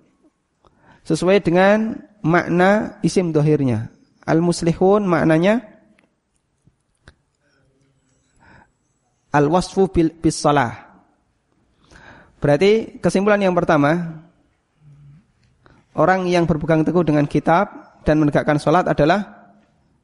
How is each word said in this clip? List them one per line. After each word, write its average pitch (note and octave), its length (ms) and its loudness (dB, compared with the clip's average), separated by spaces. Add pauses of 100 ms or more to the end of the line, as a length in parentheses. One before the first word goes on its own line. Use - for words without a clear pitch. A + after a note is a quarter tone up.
(1040)
sesuai F3+ 400 0
dengan G3 560 0 (240)
makna F3 800 0
isim F3 320 -2
dohirnya. C#3+ 560 0 (320)
Al-muslihun F3 800 0
maknanya F3 640 0 (3750)
al-wasfu E3+ 580 0
bil, E3 220 0
bis - 260 -4
salah. C3+ 640 -4 (1400)
Berarti F#3 600 0
kesimpulan G3 420 0
yang F3+ 140 0
pertama, E3 640 -2 (1700)
orang F3+ 320 0
yang F3 180 0
berpegang D#3+ 380 0
teguh D#3+ 220 0
dengan D3 200 0
kitab E3 760 -2
dan D3+ 180 2
menegakkan D3 380 0
salat E3+ 320 0
adalah F3 600 -2 (500)